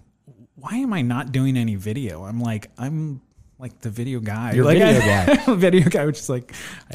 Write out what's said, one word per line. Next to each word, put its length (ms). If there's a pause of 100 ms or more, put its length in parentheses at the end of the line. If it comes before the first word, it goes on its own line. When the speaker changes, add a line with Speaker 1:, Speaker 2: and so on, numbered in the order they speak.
(560)
Speaker 1:
"Why 200
am 180
I 80
not 300
doing 260
any 180
video?" 480
I'm 160
like, 380
"I'm, 420 (380)
like, 220
the 100
video 300
guy." 320
Speaker 2:
You're 120
a 40
Speaker 1:
Like, 100
Speaker 2:
video 240
Speaker 1:
I, 240
Speaker 2:
guy. 160
Speaker 1:
<laughs> 40
I'm 80
a 20
video 320
guy, 180
which 120
is 120
like, 240 (400)